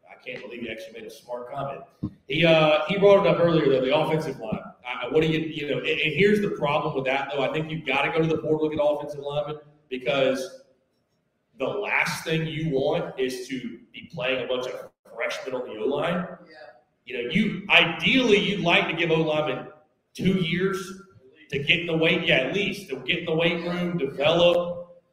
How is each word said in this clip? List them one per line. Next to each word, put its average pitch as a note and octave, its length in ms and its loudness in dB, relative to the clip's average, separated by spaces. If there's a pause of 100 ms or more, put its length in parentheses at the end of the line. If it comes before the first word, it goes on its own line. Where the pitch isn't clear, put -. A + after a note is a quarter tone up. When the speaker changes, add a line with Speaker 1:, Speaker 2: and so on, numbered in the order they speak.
Speaker 1:
I G2 160 -20
can't B2+ 180 -12
believe A#2+ 180 -14
he A2+ 80 -10
actually A2+ 300 -14
made G#2+ 60 -16
a A2+ 60 -16
smart B2 420 -12
comment. C#3 280 -8 (460)
He, D#3 180 2
uh, D#3 420 6
he G3 100 -2
brought G3 280 8
it E3 40 6
up D#3+ 100 4
earlier D#3+ 300 4
though, B2+ 160 4
the C#3 100 4
offensive D#3 440 0
line. G#2+ 200 -6 (260)
I, B2 220 -8
what D3+ 140 4
do D#3+ 60 2
you, D#3 120 2
you D3 300 -6
know, B2+ 80 0
and, D3 100 -4
and D3+ 260 0
here's G#3 280 4
the - 100 -2
problem D3+ 440 -2
with C3 100 -2
that C3+ 260 0
though. C#3+ 100 -2
I B2+ 120 0
think D#3 180 -4
you've - 140 -8
gotta C#3+ 260 -2
go D#3+ 80 0
to D#3+ 80 2
the D#3 120 0
portal D#3 300 0
to D3+ 60 -4
get D3 80 0
offensive D3 380 -2
linemen D3 360 -6 (320)
because C3 760 -2 (920)
the B2+ 100 -2
last C3+ 560 -2
thing D#3+ 220 -2
you D#3 240 -4
want C#3+ 500 0
is B2+ 280 -4
to B2 320 -8 (140)
be B2+ 200 -18
playing B2+ 300 -2
a A2+ 40 -8
bunch B2+ 200 -4
of - 220 -12 (240)
freshmen B2 420 -6
on B2 120 -6
the G#2+ 140 -10
O-line. D#3 460 -2 (180)
Speaker 2:
Yeah. - 100 -20 (500)
Speaker 1:
You A#2+ 180 -8
know, B2 80 -6
you, - 380 0
ideally, G3+ 680 4
you'd E3+ 220 -2
like F3 260 2
to D#3+ 60 -4
give E3 180 0
O-linemen D3+ 560 0 (460)
two F#3+ 200 2
years F#3 680 -2 (480)
to C#3 100 -4
get E3 220 2
in F3 60 -4
the D#3+ 100 0
weight, E3+ 300 2
yeah, D3 100 6
at C3 160 0
least - 360 -4
to C3 80 -6
get E3 220 -4
in E3+ 60 -8
the D#3+ 100 -2
weight F3 300 0
room, F3 320 -4
develop. E3+ 1040 2 (120)